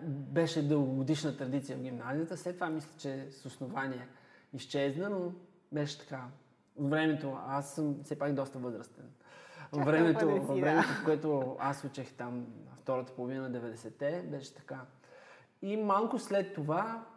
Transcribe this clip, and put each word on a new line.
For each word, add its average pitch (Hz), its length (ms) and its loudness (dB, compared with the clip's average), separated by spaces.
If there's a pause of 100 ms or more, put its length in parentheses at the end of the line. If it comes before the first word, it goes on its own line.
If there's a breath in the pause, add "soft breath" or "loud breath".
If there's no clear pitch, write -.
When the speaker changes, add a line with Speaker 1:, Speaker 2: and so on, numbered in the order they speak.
Speaker 1:
беше 143 600 2
дългогодишна 143 680 2
традиция 135 400 -2
в 131 40 -8
гимназията. 131 560 -4
След 180 180 -6
това 180 160 -2
мисля, 156 280 -6
че 135 320 -6
с - 160 -18
основание 127 600 -6 (460 loud breath)
изчезна, 143 560 0
но 185 220 -2 (400)
беше 147 260 -2
така. 131 260 -10 (540)
Времето, 147 580 2 (120)
аз 143 260 -2
съм 147 300 0
все 147 140 -6
пак 143 160 2
доста 135 240 -2
възрастен. 123 460 -8 (680 loud breath)
Speaker 2:
Чак 147 100 2
Speaker 1:
Времето, 160 360 8
Speaker 2:
толкова 160 200 6
да 139 140 0
си, 127 60 4
да. 143 60 4
Speaker 1:
времето, 156 220 6
в - 160 -2
което 151 560 2
аз 139 240 -2
учех 131 280 -8
там, 123 340 -6 (300)
втората 127 360 -2
половина 131 300 -4
на 131 80 -4
деветдесетте, 123 800 -4
беше 143 240 -10
така. - 260 -12 (840 loud breath)
И 196 140 -2
малко 214 420 4
след 196 360 2
това, 196 500 0 (120)